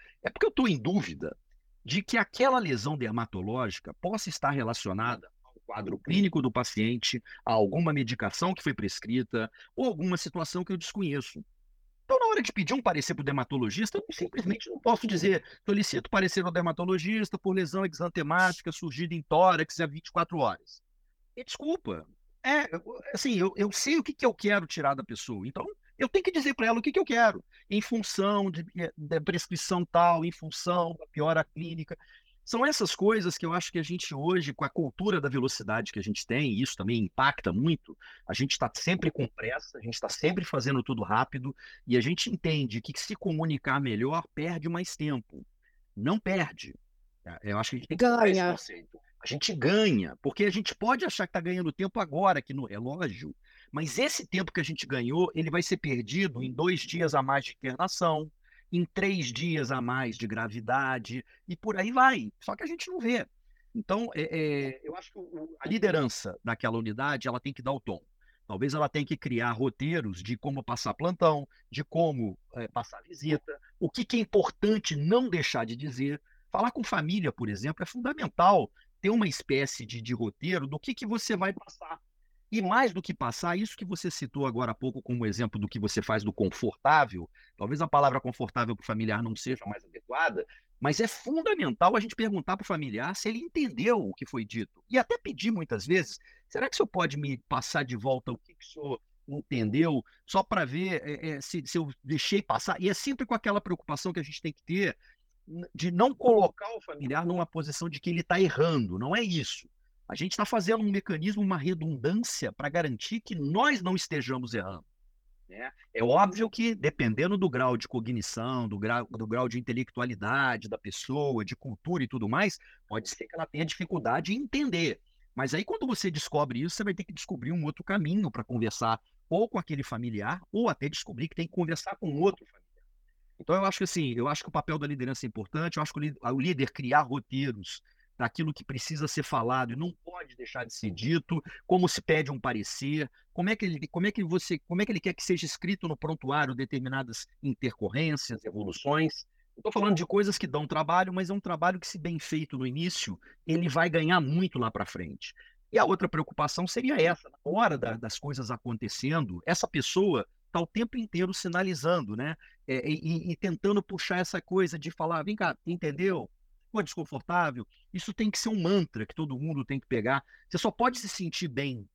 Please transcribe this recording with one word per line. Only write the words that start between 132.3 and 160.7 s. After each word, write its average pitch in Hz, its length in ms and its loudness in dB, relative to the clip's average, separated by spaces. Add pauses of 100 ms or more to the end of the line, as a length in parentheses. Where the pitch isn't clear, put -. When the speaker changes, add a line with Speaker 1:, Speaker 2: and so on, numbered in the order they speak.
Speaker 1:
familiar. - 360 -20 (560)
Então, 160 160 0
eu 190 120 2
acho 196 100 0
que, 196 80 0
assim, 147 300 0
eu 120 120 2
acho 147 160 -2
que - 60 -14
o 151 40 -12
papel 156 260 0
da 143 80 -2
liderança 135 400 -4
é - 20 -4
importante, 151 480 -4
eu 156 60 0
acho 151 100 -4
que - 60 -8
o 151 40 -2
li-, 147 160 -2
o 131 220 0
líder 135 320 2
criar 139 300 4
roteiros 131 800 -4 (340)
daquilo 151 360 -2
que - 120 -12
precisa 147 420 -6
ser 139 160 -2
falado 123 500 0
e 120 40 -4
não 170 180 -4 (100)
pode 165 300 -14
deixar 123 300 -10
de - 100 -12
ser 107 160 -4
dito, 147 500 0 (240)
como 180 240 6
se - 140 -2
pede 156 300 2
um 127 80 -6
parecer, 139 680 -2 (240)
como 175 160 0
é 220 60 2
que 214 100 -2
ele, 156 220 -4
como 180 220 0
é - 20 4
que 202 140 -2
você, 170 420 0
como 180 160 0
é - 20 4
que 202 60 0
ele 196 80 -2
quer 180 160 -2
que - 80 -10
seja 170 240 0
escrito 180 400 -4
no 156 100 -2
prontuário 147 560 0
determinadas 131 760 -4 (120)
intercorrências, 127 1040 -2
evoluções. 139 800 -2 (320)
Eu - 60 -20
tô 427 80 -2
falando 202 240 4
de 165 100 2
coisas 202 320 2
que 160 120 -2
dão 147 180 -2
trabalho, 170 480 2
mas 185 160 -2
é - 20 -2
um 202 60 -2
trabalho 180 400 0
que, - 80 -10
se - 100 -8
bem 165 220 -4
feito 151 400 -4
no 127 80 -2
início, 139 500 -2 (300)
ele 165 220 2
vai 165 200 4
ganhar 165 320 4
muito 156 380 2
lá 113 100 0
pra 101 160 -2
frente. - 480 -10 (400)
E 220 60 4
a 226 60 8
outra 285 240 2
preocupação 156 580 -2
seria 262 340 0
essa, 165 300 2
na - 140 -20
hora 180 340 2
da, 117 180 -2
das 113 220 -8
coisas 131 320 -6
acontecendo, 117 960 -2
essa 165 220 2
pessoa 160 580 2 (240)
tá 170 100 0
o 170 60 -2
tempo 233 320 -2